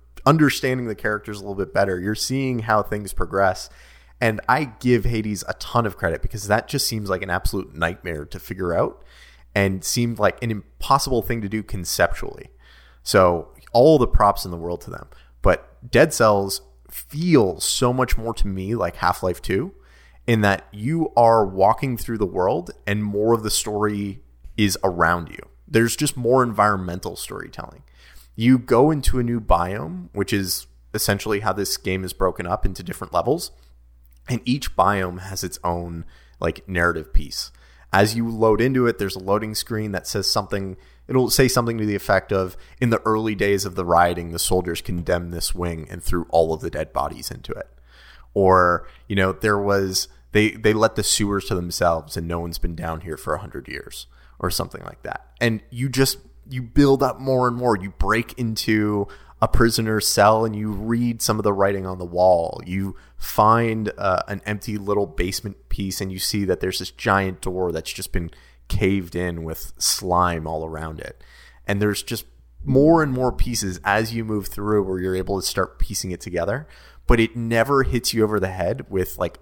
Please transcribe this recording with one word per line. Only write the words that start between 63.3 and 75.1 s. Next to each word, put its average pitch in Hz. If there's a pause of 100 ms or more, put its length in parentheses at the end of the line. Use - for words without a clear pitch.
uh, 95
an 101
empty 104
little 101
basement -
piece 95
and 95
you 92
see 101
that 92
there's 92
this 92
giant 95
door 92
that's 80
just -
been 85 (360)
caved 95
in 87
with -
slime 87
all 80
around 78
it. - (440)
And 101
there's 104
just - (380)
more 151
and 143
more 127
pieces 104
as 110
you 113
move 107
through 104
where 95
you're 92